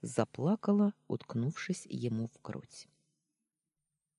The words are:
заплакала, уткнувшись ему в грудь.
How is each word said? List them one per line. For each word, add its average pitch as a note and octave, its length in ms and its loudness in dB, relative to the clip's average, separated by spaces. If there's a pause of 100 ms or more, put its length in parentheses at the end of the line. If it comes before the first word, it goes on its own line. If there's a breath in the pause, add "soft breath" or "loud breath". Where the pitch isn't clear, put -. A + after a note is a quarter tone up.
заплакала, D#3 920 2 (140)
уткнувшись - 760 -4
ему A#2 420 -2
в - 140 -14
грудь. - 460 -12 (1300)